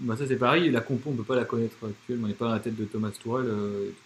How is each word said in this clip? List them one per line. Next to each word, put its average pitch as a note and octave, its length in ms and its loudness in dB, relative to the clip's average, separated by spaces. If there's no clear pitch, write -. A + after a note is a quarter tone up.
bah A#2+ 160 -2
ça C#3 100 -2
c'est C3 100 2
pareil, C#3+ 340 6
la A#2+ 120 4
compo B2+ 280 -2
on C#3 40 0
peut A2 80 -2
pas B2+ 140 0
la A#2+ 100 4
connaître A#2 300 -2
actuellement, A#2 380 -4
on G#2 40 0
n'est G#2 60 0
pas A#2 120 -2
dans A2+ 60 2
la A2 80 0
tête A2+ 160 -4
de A2 80 -2
Thomas G#2+ 260 -2
Tuchel, B2 360 -2
euh, G#2 400 -2
de G2+ 60 -8